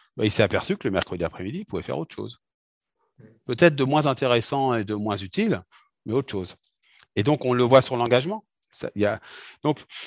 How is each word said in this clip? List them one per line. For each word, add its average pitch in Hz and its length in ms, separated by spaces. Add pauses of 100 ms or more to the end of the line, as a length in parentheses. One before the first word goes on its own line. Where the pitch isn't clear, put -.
(160)
Ben, 113 80
il 104 60
s'est - 120
aperçu 101 360
que - 100
le 101 40
mercredi 87 320
après-midi, 92 340
il 214 80
pouvait - 160
faire 65 160
autre - 160
chose. 104 240 (1040)
Peut-être 143 320
de 135 80
moins 147 220
intéressant 131 680
et 113 80
de 104 120
moins 104 240
utile, 104 440 (440)
mais 107 80
autre 131 180
chose. 92 240 (600)
Et 104 60
donc, 147 220
on 127 80
le 123 120
voit 127 180
sur 127 160
l'engagement. 127 480 (240)
Ça, - 240
il 101 80
y - 20
a... 104 160 (420)
Donc, 147 160 (280)